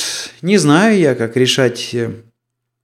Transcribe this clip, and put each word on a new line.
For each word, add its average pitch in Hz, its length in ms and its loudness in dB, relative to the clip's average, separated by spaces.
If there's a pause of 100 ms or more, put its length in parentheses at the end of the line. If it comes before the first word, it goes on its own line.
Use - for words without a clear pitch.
(420)
не 190 160 2
знаю 180 400 4
я, 143 160 2
как 113 240 -4
решать, 123 560 0
э, 117 180 -4 (720)